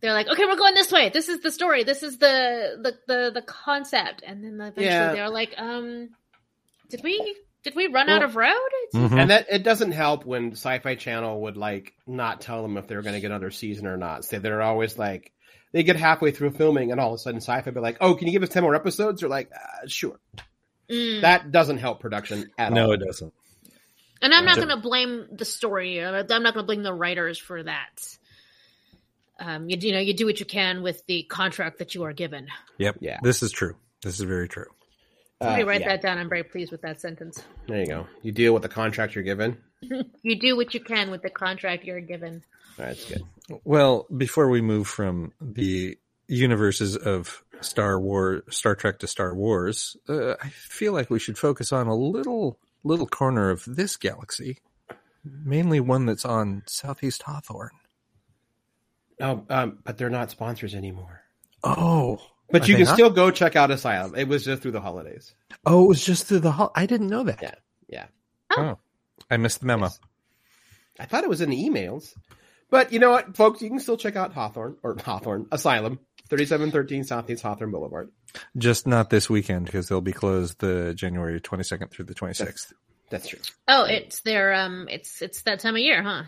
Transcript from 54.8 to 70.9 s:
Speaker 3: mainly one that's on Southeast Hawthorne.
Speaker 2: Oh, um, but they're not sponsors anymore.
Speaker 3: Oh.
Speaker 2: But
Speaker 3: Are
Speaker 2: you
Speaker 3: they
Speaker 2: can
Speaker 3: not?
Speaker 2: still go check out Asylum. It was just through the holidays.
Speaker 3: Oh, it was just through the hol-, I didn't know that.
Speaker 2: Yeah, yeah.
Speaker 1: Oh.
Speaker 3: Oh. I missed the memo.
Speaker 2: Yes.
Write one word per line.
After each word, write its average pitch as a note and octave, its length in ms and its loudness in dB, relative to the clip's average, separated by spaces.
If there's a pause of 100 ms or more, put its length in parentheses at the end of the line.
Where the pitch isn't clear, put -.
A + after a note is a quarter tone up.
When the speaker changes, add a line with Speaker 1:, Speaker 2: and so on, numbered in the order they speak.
Speaker 3:
mainly D3 560 0
one B2+ 260 2
that's A2 180 -2
on G#2+ 420 -2
Southeast - 580 -8
Hawthorne. C#3+ 460 -12 (1500)
Speaker 2:
Oh, C3+ 300 -2
um, B2+ 340 -2
but A#2 140 -10
they're A#2+ 120 -4
not A#2+ 200 -4
sponsors A2 440 -8
anymore. F#2 460 -12 (420)
Speaker 3:
Oh. C#3+ 560 2 (320)
Speaker 2:
But E3+ 120 8
Speaker 3:
Are B2 40 2
Speaker 2:
you G3+ 80 10
Speaker 3:
they F#3+ 80 6
Speaker 2:
can F3 40 10
Speaker 3:
not? D3+ 80 6
Speaker 2:
still A#3 160 10
go F3+ 200 6
check F3 260 4
out C#3+ 140 8
Asylum. G#2 460 -2
It C3+ 120 0
was C#3 160 0
just C3 180 -4
through B2+ 100 -4
the G#2+ 80 -4
holidays. F2 540 -12 (300)
Speaker 3:
Oh, F3 200 10
it G3 40 10
was F3 160 6
just F3+ 220 2
through G3 140 4
the D#3+ 120 4
hol-, F3+ 220 0
I F3+ 120 2
didn't A3 220 2
know A3+ 160 -2
that. E3 160 -4
Speaker 2:
Yeah, - 140 -10 (340)
yeah. - 180 -14 (440)
Speaker 1:
Oh. - 120 2
Speaker 3:
Oh. C#3 160 -2 (520)
I A#2+ 60 2
missed A2+ 240 2
the C3 60 -4
memo. A#2 200 2
Speaker 2:
Yes. - 140 -6 (1000)